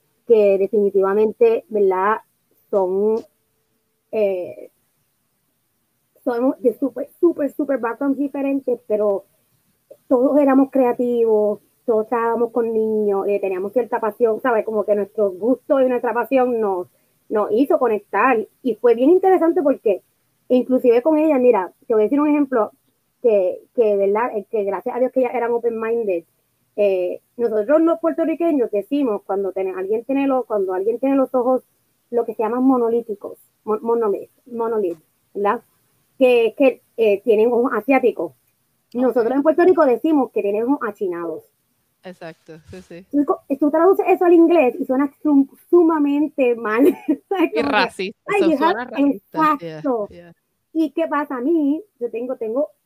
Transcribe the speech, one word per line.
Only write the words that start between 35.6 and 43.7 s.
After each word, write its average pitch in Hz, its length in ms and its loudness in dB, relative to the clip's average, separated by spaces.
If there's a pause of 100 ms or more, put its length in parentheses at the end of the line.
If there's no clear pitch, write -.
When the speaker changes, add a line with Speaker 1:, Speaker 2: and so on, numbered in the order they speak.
Speaker 1:
Que 240 300 4
es 220 60 -8
que, - 280 2 (160)
eh, 208 260 2
tienen 226 280 2
ojos 240 220 0
asiáticos. 240 580 0 (640)
Speaker 2:
Ok. 247 200 0
Speaker 1:
Nosotros 240 180 0
en 285 80 0
Puerto 320 220 2
Rico 339 220 4
decimos 262 460 2
que 202 100 -2
tienen 202 220 -2
ojos 277 140 0 (100)
achinados. 170 540 -8 (600)
Speaker 2:
Exacto, 165 560 -18 (100)
sí, 185 120 -18
sí. 180 280 -20
Speaker 1:
Tú 285 140 0
co-, 339 180 -2 (160)
tú 294 120 0